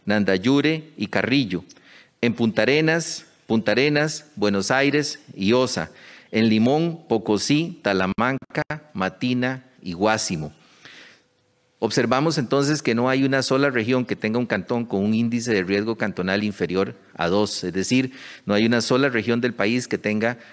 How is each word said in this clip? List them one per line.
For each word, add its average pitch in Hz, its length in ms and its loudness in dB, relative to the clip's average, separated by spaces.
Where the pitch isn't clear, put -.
Nandayure 135 880 2
y 104 120 -6
Carrillo. 101 560 0
En 117 100 2
Punta 113 300 0
Arenas, 156 640 0
Punta 110 260 2
Arenas, 147 520 0
Buenos 190 360 0
Aires 143 500 0
y 98 180 0
Osa. 123 380 0
En 110 160 2
Limón, 147 580 2
Pocosí, 113 760 0
Talamanca, 104 800 -2
Matina 127 680 -4
y 90 100 -10
Guásimo. 92 600 -2
Observamos 131 580 2
entonces 143 420 0
que 120 140 0
no 123 160 2
hay 135 140 2
una 135 180 2
sola 139 260 0
región 123 380 0
que 98 100 -4
tenga 110 220 -2
un 123 80 -2
cantón 113 400 -2
con 98 180 0
un 107 80 2
índice 117 400 0
de 95 120 2
riesgo 104 320 -2
cantonal 98 460 -2
inferior 95 520 -2
a 85 140 -2
dos, 101 340 0
es 90 120 -6
decir, 127 380 0
no 101 80 0
hay 107 100 4
una 117 160 2
sola 127 300 2
región 117 320 0
del 120 100 -2
país 117 340 0
que 101 120 -2
tenga 107 400 -2